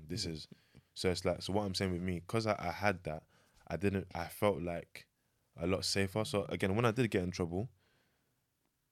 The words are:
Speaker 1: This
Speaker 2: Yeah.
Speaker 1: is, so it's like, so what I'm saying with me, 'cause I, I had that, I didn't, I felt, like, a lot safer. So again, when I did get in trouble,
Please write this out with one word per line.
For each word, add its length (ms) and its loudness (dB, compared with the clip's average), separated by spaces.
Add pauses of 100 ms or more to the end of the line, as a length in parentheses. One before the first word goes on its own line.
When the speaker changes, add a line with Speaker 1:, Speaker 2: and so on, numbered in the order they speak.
Speaker 1:
This 180 -4
Speaker 2:
Yeah. 60 -4
Speaker 1:
is, 160 -10 (460)
so 160 2
it's 140 -2
like, 180 0
so 100 -2
what 120 2
I'm 100 -2
saying 180 0
with 100 -2
me, 240 -2
'cause 200 -2
I, 120 4
I 140 -2
had 320 2
that, 200 -4 (440)
I 80 -2
didn't, 380 2
I 120 -4
felt, 360 0
like, 440 -6 (500)
a 100 -2
lot 180 2
safer. 400 2
So 240 0
again, 280 0
when 80 4
I 80 6
did 180 2
get 140 2
in 60 -2
trouble, 380 -2 (1200)